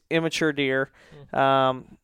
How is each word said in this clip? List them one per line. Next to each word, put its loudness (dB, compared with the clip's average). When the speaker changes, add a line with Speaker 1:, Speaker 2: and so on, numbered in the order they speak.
Speaker 1:
immature -2
deer. -2
Speaker 2:
Mm. -6
Speaker 1:
Um, 0